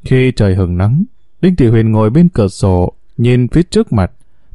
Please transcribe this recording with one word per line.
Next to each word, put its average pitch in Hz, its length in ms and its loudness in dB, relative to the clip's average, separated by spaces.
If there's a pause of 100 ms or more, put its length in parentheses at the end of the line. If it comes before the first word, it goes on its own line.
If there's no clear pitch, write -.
khi 127 320 0
trời 95 200 0
hừng 87 220 -2
nắng, 117 260 0 (380)
Đinh 185 140 2
Thị 139 120 2
Huyền 113 240 0
ngồi 107 180 0
bên 170 200 2
cửa 104 180 0
sổ, 92 460 -2 (240)
nhìn 123 300 0
phía 160 160 0
trước 220 300 -4
mặt, 95 180 -2 (440)